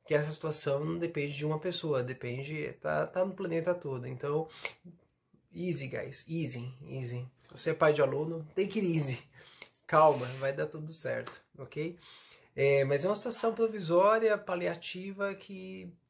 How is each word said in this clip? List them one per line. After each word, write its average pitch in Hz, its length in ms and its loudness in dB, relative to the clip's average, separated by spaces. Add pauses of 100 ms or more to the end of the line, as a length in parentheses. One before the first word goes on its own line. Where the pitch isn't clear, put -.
que 151 100 -2
essa 147 160 2
situação 151 540 -2
não 165 140 -2
depende 151 360 -2
de 147 120 -4
uma 156 120 0
pessoa, 156 440 0
depende, 131 800 -6
tá, 156 240 0
tá 185 180 0
no 190 80 -4
planeta 175 420 0
todo. 131 320 -6
Então, 147 420 -2 (1040)
easy, 165 340 -4
guys, 127 400 -8
easy, 127 540 -4
easy. 127 440 -8 (240)
Você - 200 -4
é 156 40 2
pai 156 200 6
de 147 80 4
aluno, 156 520 0
take 196 240 0
it 180 160 2
easy. 135 280 0 (640)
Calma, 151 400 6 (140)
vai 135 120 0
dar 151 140 -2
tudo 156 260 -10
certo, 120 500 -6 (140)
ok? 156 420 -8 (560)
É, 139 300 6
mas 139 180 2
é 180 60 2
uma 208 80 2
situação 226 380 -2
provisória, 214 840 4
paliativa, 185 1000 -4
que 190 560 -12 (200)